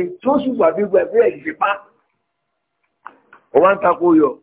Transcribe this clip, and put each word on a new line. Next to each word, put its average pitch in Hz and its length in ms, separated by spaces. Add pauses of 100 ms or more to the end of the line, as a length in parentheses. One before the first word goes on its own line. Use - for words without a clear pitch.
(100)
tí - 160
ó 277 100
sì 262 140
wà 214 200
bí 180 120
gbà 190 200
bí 208 160
ẹ̀yìn 185 240
ṣe 156 120
pa. 196 160 (1800)
Ó - 140
wá 185 100
ń 196 100
tako 175 320
yọ̀, 151 300